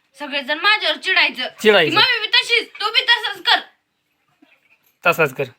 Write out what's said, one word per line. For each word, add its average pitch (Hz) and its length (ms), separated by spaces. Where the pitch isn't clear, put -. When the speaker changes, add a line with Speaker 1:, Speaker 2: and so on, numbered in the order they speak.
Speaker 1:
सगळेजण 285 400
माझ्यावर 359 380
चिडायचं. 302 520
Speaker 2:
चिडायचं. 202 280
Speaker 1:
"ती 320 60
मम्मी 466 300
बी - 0
तशीच, 480 420
तू 440 100
बी 494 100
तसंच 427 420
कर." - 180
Speaker 2:
तसंच 165 280
कर. 143 100